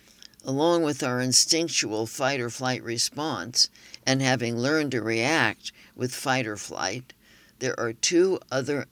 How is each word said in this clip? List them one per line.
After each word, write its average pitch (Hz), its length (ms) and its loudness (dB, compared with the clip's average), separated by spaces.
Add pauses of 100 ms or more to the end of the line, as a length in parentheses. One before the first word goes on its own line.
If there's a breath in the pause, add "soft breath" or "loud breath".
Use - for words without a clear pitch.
(460 loud breath)
Along 165 380 2
with 147 200 0
our 123 160 0
instinctual 127 880 2
fight 135 340 -2
or 120 100 -4
flight 127 320 -4
response 120 880 -2 (360 loud breath)
and 131 160 2
having 120 360 2
learned 143 340 0
to 123 100 0
react 113 720 0 (220 loud breath)
with 127 200 -4
fight 131 320 0
or 104 100 -6
flight, 104 560 -8 (460 loud breath)
there 127 180 -2
are 117 140 -2
two 180 480 4 (100)
other 135 420 -2